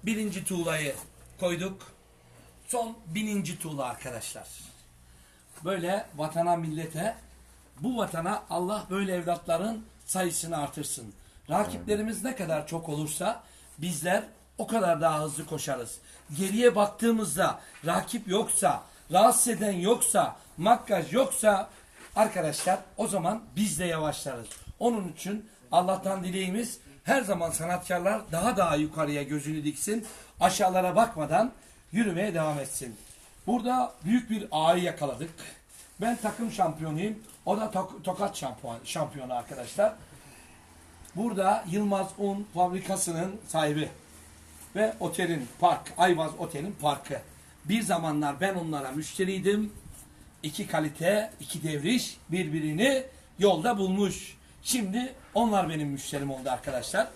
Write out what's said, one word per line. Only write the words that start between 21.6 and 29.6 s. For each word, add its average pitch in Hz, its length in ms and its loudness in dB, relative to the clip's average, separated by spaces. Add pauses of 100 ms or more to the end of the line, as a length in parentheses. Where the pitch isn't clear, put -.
arkadaşlar 185 640 2 (180)
o 214 100 0
zaman 190 360 0 (120)
biz 175 240 0
de 185 60 0
yavaşlarız. 147 640 -4 (320)
Onun 220 340 0
için 208 360 -6 (220)
Allah'tan 185 520 2
dileğimiz 190 540 -4 (260)
her 262 180 4
zaman 175 300 0
sanatkarlar 180 680 0 (100)
daha 180 260 2
daha 170 180 4
yukarıya 151 480 0
gözünü 147 400 -4